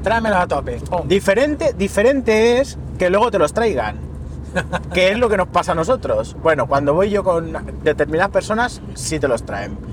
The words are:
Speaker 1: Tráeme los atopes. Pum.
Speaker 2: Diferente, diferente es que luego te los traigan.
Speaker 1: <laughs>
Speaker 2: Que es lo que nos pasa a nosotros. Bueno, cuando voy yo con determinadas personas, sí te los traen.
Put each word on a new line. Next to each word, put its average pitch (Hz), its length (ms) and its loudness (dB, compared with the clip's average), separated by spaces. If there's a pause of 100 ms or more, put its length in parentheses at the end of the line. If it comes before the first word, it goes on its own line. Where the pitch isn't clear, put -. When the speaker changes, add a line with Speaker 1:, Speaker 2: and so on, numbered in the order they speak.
Speaker 1:
Tráeme 220 260 0
los 190 100 2
atopes. 135 440 -2
Pum. 160 240 -4
Speaker 2:
Diferente, 240 680 2
diferente 226 840 2
es - 180 -2 (220)
que 180 100 2
luego 208 220 4
te 196 80 2
los 147 140 2
traigan. 135 540 -2 (460)
Speaker 1:
<laughs> - 400 -6
Speaker 2:
Que 185 180 4
es 214 80 0
lo 247 100 4
que 202 80 2
nos 180 120 2
pasa 175 240 0
a - 20 -2
nosotros. 160 640 0
Bueno, 156 260 2
cuando 143 260 2
voy 190 180 2
yo 202 120 0
con 165 300 0 (300)
determinadas 156 480 2
personas, 214 500 -2 (140)
sí - 240 -4
te 139 80 2
los 117 160 0
traen. 104 340 -8 (160)